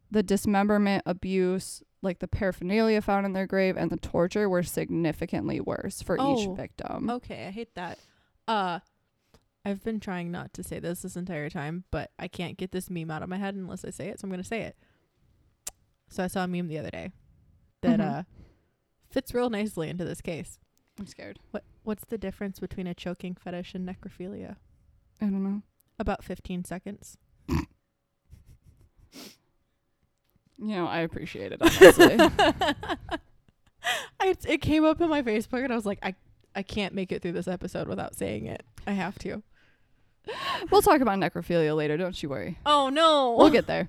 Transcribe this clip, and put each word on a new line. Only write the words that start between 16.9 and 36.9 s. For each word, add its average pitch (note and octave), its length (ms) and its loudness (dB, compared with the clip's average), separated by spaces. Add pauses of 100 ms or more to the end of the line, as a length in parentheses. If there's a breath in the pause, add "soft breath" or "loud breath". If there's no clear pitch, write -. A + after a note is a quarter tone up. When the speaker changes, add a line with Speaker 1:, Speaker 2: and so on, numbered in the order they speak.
Speaker 2:
day F2 200 -10 (720)
that, - 160 4
Speaker 1:
Mm-hmm. D3 200 0
Speaker 2:
uh, E3+ 40 -8 (880 soft breath)
fits - 240 -4
real B3 160 0
nicely G3+ 380 -4
into F3+ 160 -6
this C#3+ 160 -6
case. - 400 -10 (400)
Speaker 1:
I'm G3 80 -12
scared. - 320 -18 (100)
Speaker 2:
What, - 140 -10 (180)
what's G#3+ 220 -6
the A#3 120 -8
difference G3 440 -8
between F#3 260 -8
a F3 80 -6
choking F3+ 400 -8
fetish F3+ 400 -10
and F#3 140 -8
necrophilia? F#3+ 680 -12 (640)
Speaker 1:
I - 40 -2
don't G3 180 0
know. G3 200 -4 (380)
Speaker 2:
About G#3 240 -4
fifteen F3+ 400 -8
seconds. - 540 -14 (3500 loud breath)
Speaker 1:
You G#3+ 180 -6
know, F3+ 100 -2
I E3 140 -2
appreciate - 520 -6
it, - 100 -4
honestly. E4+ 560 12
Speaker 2:
<laughs> E4 1000 2 (1000 loud breath)
I, F#4 140 4 (120)
it D4+ 140 2
came D#4 240 4
up D#4 160 4
in E4+ 80 4
my D4 140 2
Facebook, A#3 420 -2
and C4+ 80 -2
I A3+ 40 0
was G#3+ 100 -4
like, G3 160 -4
"I, F#3+ 120 -4 (400)
I G3 80 -6
can't G3 320 -6